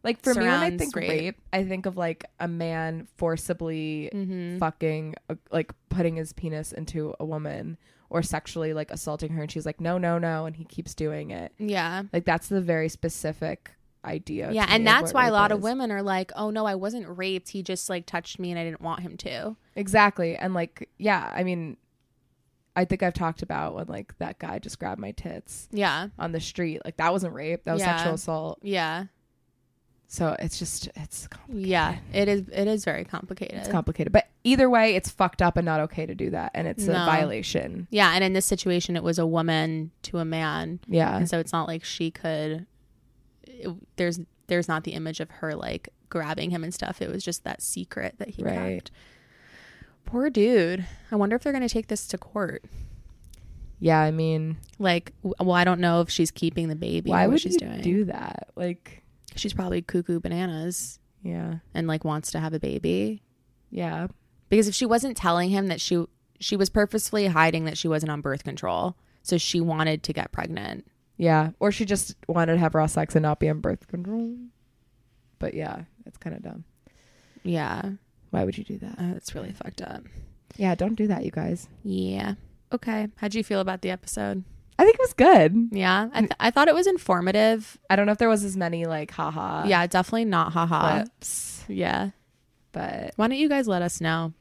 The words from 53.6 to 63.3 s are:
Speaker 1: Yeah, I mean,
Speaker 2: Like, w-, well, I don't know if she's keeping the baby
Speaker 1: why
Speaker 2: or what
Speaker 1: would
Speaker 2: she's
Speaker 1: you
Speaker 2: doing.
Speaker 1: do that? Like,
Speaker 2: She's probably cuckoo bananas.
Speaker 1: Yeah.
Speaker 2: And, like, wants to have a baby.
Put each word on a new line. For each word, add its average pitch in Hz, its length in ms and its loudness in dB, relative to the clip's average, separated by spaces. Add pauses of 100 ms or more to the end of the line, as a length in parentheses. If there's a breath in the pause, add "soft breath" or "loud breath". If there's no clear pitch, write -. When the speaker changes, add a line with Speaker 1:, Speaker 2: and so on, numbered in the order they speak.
Speaker 1:
Yeah, 160 200 6
I 156 120 4
mean, 160 440 0 (240)
Speaker 2:
Like, 175 320 2 (100)
w-, 185 200 -4
well, 180 140 4
I 175 100 6
don't 180 160 4
know 170 180 6
if 170 100 2
she's 160 220 2
keeping 165 380 -2
the 151 80 -2
baby 170 320 -2
Speaker 1:
why 180 160 6
Speaker 2:
or - 20 4
what 247 60 4
Speaker 1:
would 320 80 4
Speaker 2:
she's 359 140 -2
Speaker 1:
you 339 120 4
Speaker 2:
doing. - 140 -8
Speaker 1:
do 196 240 2
that? - 500 -8
Like, - 480 -8 (320)
Speaker 2:
She's 196 180 -4
probably 180 300 -2
cuckoo 175 360 -2
bananas. 170 760 -6 (240)
Speaker 1:
Yeah. 170 360 -6 (180)
Speaker 2:
And, 165 120 -2
like, 156 160 -2
wants 151 280 -2
to 160 80 -4
have 160 160 -4
a 156 40 -2
baby. 190 600 -2 (480)